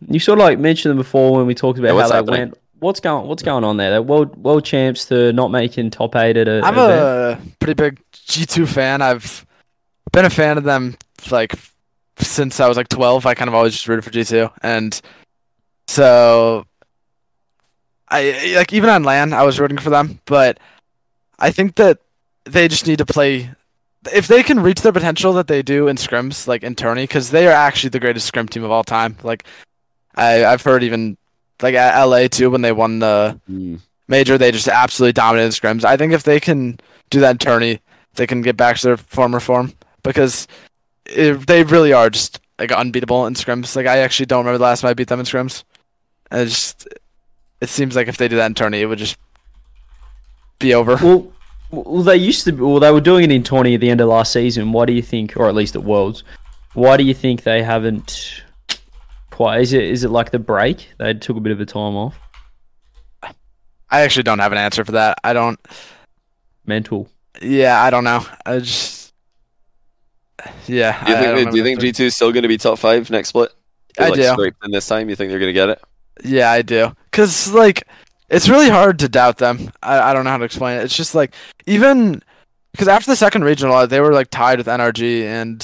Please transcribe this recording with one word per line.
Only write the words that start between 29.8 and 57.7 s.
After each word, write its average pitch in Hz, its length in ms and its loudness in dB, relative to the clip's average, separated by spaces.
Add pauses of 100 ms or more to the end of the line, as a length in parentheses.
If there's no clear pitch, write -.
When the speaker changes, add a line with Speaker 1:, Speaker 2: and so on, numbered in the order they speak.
Speaker 3:
I, 117 300 2
I've 123 160 2
heard 131 220 2
even, 113 340 -6 (440)
like, 127 140 0
at 123 200 4
L 131 180 2
A 123 160 4
too, 127 220 0
when 127 100 -2
they 117 100 0
won 113 280 -2
the 107 400 0 (120)
Speaker 2:
Mm. 92 280 -12 (280)
Speaker 3:
major, 131 300 2
they 127 140 4
just 110 160 -2
absolutely 123 460 2
dominated 113 460 2
scrims. 113 240 -4
I 127 140 4
think 156 160 0
if 151 100 0
they 151 160 2
can 131 400 -4 (300)
do 139 120 0
that 131 100 4
in 123 80 0
tourney, 117 420 0 (340)
they 123 120 -4
can 123 160 -4
get 120 140 0
back 120 200 2
to - 100 -8
their 123 100 2
former 123 420 -2
form, 127 340 -2 (300)
because 135 440 -2 (600)
it, 139 400 -2
they 170 160 6
really 156 300 4
are 117 180 6
just, - 280 -6 (200)
like, 117 120 -6
unbeatable 123 540 -2
in 117 80 -6
scrims. 123 420 -6
Like, 131 120 -2
I 127 100 4
actually 131 300 0
don't 123 180 0
remember 123 140 -2
the 123 60 0
last 123 160 0
time 123 80 0
I 123 40 0
beat 120 140 -6
them 123 120 -4
in 123 60 -8
scrims. 127 380 -6 (680)
And 123 100 -4
it 120 40 -2
just, - 420 -8 (760)
it 127 80 -10
seems 131 260 -4
like 123 120 -2
if 110 100 -10
they 123 100 0
do 117 100 -2
that 113 100 2
in 110 60 -6
tourney, 104 280 -4
it 107 40 -2
would 110 140 -4
just - 180 -10 (1400)
be 127 140 2
over. 120 280 4
Speaker 1:
Well, 180 300 4 (400)
well, 165 320 -6
they 185 140 6
used 185 280 2
to 180 80 -2
be, 131 80 -4
well, 143 180 4
they 151 120 6
were 151 100 4
doing 175 240 4
it 151 60 4
in 127 120 2
tourney 127 320 2
at 110 60 0
the 120 80 2
end 120 120 2
of 117 60 4
last 113 260 2
season. 117 380 -2
Why 113 140 2
do 123 80 0
you 117 80 -2
think, 113 360 -8
or 117 120 0
at 101 60 -2
least 104 200 -4
at 101 80 -8
Worlds, 101 400 -2 (500)
why 127 240 4
do 143 60 2
you 135 100 0
think 127 300 -4
they 113 180 -2
haven't 113 800 -6 (840)